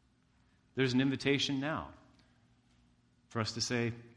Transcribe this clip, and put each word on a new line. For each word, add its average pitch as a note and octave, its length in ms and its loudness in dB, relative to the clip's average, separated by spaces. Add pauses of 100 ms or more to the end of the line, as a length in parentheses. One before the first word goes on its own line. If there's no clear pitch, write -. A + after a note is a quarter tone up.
(760)
There's B2+ 200 2
an B2+ 80 6
invitation C#3 580 0
now C3+ 280 -4 (1400)
for A#2 120 -2
us G#2+ 120 -2
to A#2 80 -6
say, A#2+ 320 0 (240)